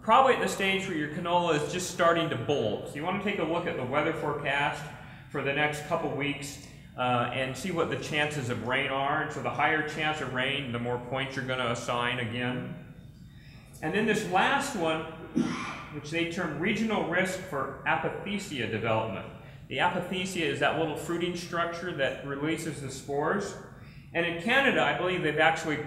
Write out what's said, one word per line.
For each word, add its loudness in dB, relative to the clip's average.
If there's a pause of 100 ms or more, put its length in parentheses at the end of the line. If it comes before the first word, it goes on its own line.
probably 8
at 0
the 2
stage 2
where -2
your 0
canola 2
is -2
just -4
starting 4
to 0
bolt. 0
So -10
you -4
wanna -2
take 0
a 2
look 0
at -2
the -2
weather 2
forecast 0 (480)
for -4
the 0
next 0
couple 0
weeks, -4 (380)
uh, 2
and -2
see -4
what 0
the 0
chances 0
of -2
rain 2
are. 2
And -4
so -6
the 0
higher 2
chance -2
of -4
rain, -2
the -4
more -2 (120)
points -4
you're -4
gonna 0
assign 0
again. -2 (1080)
And -2
then 2
this 2
last 2
one, 0 (920)
which -8
they 0
term -4
regional 0
risk 0 (100)
for -4
apothecia -2
development. 0 (420)
The -4
apothecia 0
is 0
that 4
little 0
fruiting -2
structure -4
that 0
releases -2
the -6
spores. 0 (580)
And 2
in -2
Canada, 4
I 4
believe 0
they've 2
actually 4